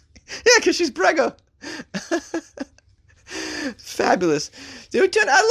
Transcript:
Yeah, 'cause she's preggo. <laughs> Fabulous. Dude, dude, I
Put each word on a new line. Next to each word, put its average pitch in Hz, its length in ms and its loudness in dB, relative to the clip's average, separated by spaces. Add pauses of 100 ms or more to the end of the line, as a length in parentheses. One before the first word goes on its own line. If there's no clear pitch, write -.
(460)
Yeah, 453 160 6
'cause - 140 2
she's 330 160 -2
preggo. 330 420 0 (280)
<laughs> 311 160 -14 (2000)
Fabulous. - 760 -2 (400)
Dude, 370 200 2
dude, 427 160 0
I 381 240 4